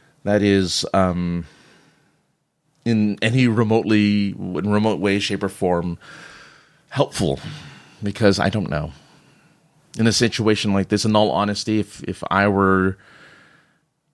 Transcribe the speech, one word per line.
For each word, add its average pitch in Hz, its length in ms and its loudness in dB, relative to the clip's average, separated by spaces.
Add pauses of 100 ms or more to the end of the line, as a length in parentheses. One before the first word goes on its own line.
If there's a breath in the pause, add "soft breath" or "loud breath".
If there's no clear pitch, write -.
(240 soft breath)
that 101 180 2
is, 98 420 2 (100)
um, 87 520 0 (1400 soft breath)
in 107 380 0
any 123 240 2
remotely, 107 840 2
in 92 400 -6
remote 104 300 0
way, 101 180 0
shape, 101 240 -4
or 98 60 -2
form 87 500 -2 (920 loud breath)
helpful, 87 480 -2 (640 loud breath)
because 101 360 2
I 98 120 0
don't 101 180 -4
know. 78 240 -4 (1080 soft breath)
In 113 80 2
a 110 60 2
situation 107 600 0
like 98 160 0
this, 104 160 0
in 107 100 0
all 104 160 4
honesty, 104 480 -2
if, - 260 -8
if - 260 -8
I 98 180 2
were 95 500 2 (1160 soft breath)